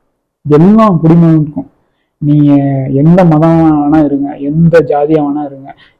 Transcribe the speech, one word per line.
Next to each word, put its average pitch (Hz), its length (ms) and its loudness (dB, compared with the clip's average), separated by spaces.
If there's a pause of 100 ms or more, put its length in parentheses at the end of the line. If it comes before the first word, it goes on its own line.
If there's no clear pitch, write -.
(480)
எல்லா 202 420 2
குடிமகனுக்கும், 160 760 0 (520)
நீங்க 147 360 0 (360)
எந்த 160 340 2
மதம் 156 680 0
வேணா 156 120 2
இருங்க, 139 320 -4
எந்த 156 500 0
ஜாதியா 147 380 -2
வேணா 143 200 -6
இருங்க, 139 300 -18 (260)